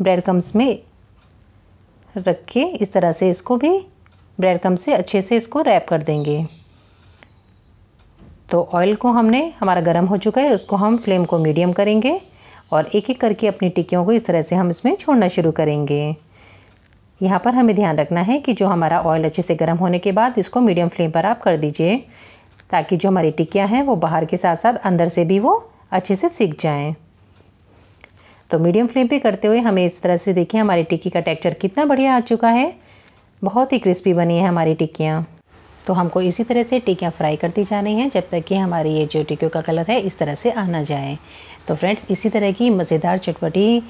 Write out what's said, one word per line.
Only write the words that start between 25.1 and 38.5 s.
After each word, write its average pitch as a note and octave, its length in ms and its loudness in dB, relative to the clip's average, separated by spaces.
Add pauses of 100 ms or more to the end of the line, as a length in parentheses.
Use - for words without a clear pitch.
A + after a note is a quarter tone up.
भी F#3 140 2
वो C4 140 2 (400)
अच्छे F#3+ 240 -2
से D#4+ 120 -2
सिक G3 320 -2
जाएँ। D3+ 340 -2 (1600)
तो E3+ 80 2
मीडियम F3 280 2
फ्लेम B3+ 220 0
पे C#4+ 100 0
करते G#3 300 0
हुए A3+ 120 4
हमें G3 240 2
इस F3 180 -2
तरह F3 140 2
से F#3 160 -2
देखिए F3+ 280 0
हमारी F#3+ 240 2
टिक्की E3+ 260 -4
का F3 100 0
टेक्सचर E3 340 -2
कितना G3+ 300 -2
बढ़िया C4+ 320 2
आ B3 60 2
चुका A#3 280 0
है, C4 220 2 (720)
बहुत B3 300 0
ही B3+ 60 2
क्रिस्पी F#3 360 0
बनी E3+ 220 2
है F3+ 100 2
हमारी E3 280 2
टिक्कियाँ। D#3 520 -2 (600)
तो F#3+ 60 0
हमको F3 280 0
इसी F3+ 240 0
तरह A#3+ 180 0
से B3 180 -2
टिक्कियाँ F3+ 320 -2
फ्राई D#3 240 -2
करती F3+ 280 -2
जानी G#3 300 -2
हैं B3 160 0
जब F#3 200 -2
तक E3+ 140 -4
कि F#3+ 120 -2